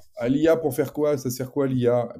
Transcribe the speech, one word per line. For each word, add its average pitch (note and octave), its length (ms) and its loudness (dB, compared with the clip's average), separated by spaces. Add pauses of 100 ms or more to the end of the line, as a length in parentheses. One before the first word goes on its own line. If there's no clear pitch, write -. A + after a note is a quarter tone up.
(180)
Ah, B2 120 -2
l'I D3+ 180 2
A - 80 6
pour D3+ 200 -2
faire C3+ 180 -4
quoi ? D3 240 0
Ça B2+ 140 -4
sert B2+ 180 -8
quoi, C#3 160 0
l'I B2+ 220 0
A ? A#2+ 320 2